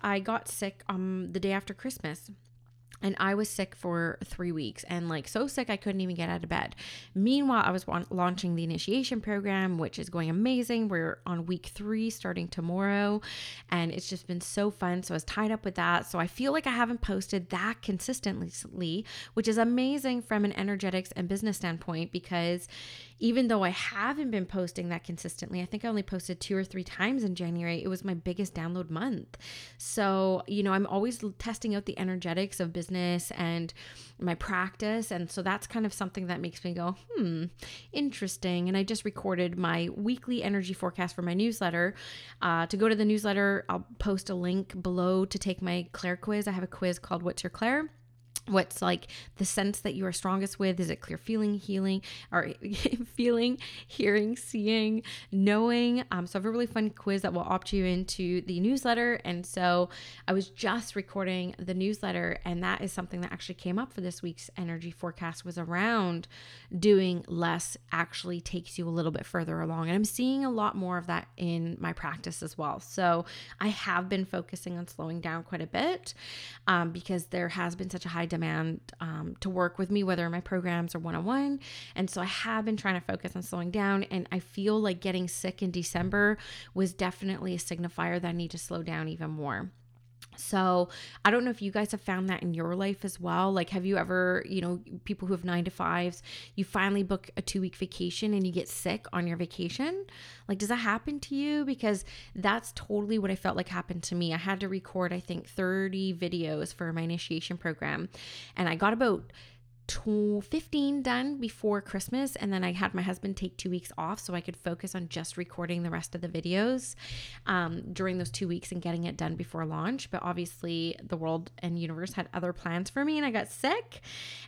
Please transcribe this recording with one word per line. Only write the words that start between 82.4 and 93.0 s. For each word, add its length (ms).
been 100
trying 200
to 100
focus 300
on 80
slowing 260
down. 360
And 260
I 80
feel 420
like 200
getting 260
sick 340
in 80
December 680
was 220
definitely 580
a 60
signifier 600
that 100
I 20
need 180
to 80
slow 240
down 260
even 220
more. 400
So 540
I 60
don't 160
know 60
if 100
you 80
guys 220
have 100
found 280
that 120
in 140
your 200
life 300